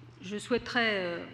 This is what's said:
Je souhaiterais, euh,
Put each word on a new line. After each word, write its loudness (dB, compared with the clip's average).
Je -4
souhaiterais, 2
euh, -2